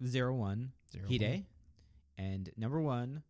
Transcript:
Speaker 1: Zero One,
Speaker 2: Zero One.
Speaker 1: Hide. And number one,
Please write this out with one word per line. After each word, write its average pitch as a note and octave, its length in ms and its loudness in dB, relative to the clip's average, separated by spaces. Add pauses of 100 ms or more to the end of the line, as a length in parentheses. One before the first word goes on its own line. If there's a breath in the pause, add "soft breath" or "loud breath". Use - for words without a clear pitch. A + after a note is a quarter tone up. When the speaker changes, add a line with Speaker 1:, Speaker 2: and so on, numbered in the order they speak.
Speaker 1:
Zero B2+ 300 2
One, A#2 360 0 (200)
Speaker 2:
Zero F#2+ 160 -10
One. B2 120 4
Speaker 1:
Hide. C#3 260 2 (720 soft breath)
And F#2+ 380 -2
number A#2+ 240 0
one, C3+ 500 -2